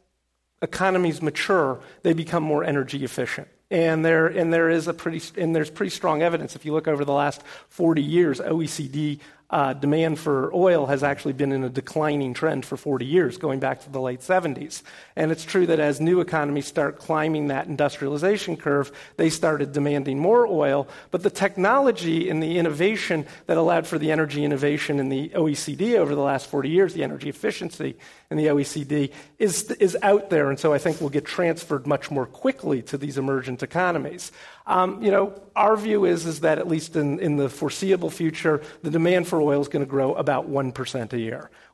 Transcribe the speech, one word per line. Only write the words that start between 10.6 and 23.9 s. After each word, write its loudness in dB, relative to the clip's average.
has 0
actually -2
been 0
in 0
a -4
declining -2
trend -2
for -8
forty -2
years, 2
going -2
back -2
to -20
the -6
late -4
seventies. -2
And 0
it's -4
true 2
that 4
as 0
new 4
economies -2
start -2
climbing -2
that -4
industrialization -2
curve, -2
they 4
started 0
demanding 0
more 4
oil. 2
But -2
the 0
technology 2
and 0
the 0
innovation 0
that 2
allowed 4
for -4